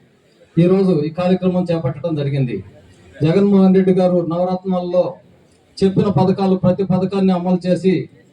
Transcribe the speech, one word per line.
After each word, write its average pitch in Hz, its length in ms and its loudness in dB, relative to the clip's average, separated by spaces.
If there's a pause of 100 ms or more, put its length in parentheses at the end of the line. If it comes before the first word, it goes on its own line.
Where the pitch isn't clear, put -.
(580)
ఈరోజు 185 460 2
ఈ 160 60 -6
కార్యక్రమం 180 640 -2
చేపట్టడం 160 440 -6
జరిగింది. 135 480 -4 (580)
జగన్మోహన్ 190 520 4
రెడ్డి 185 180 4
గారు 180 380 0
నవరత్నాల్లో 180 840 -2 (720)
చెప్పిన 196 240 2
పథకాలు, 185 460 0
ప్రతి 185 300 0
పథకాన్ని 190 480 0
అమలు 180 340 -2
చేసి 180 420 0 (240)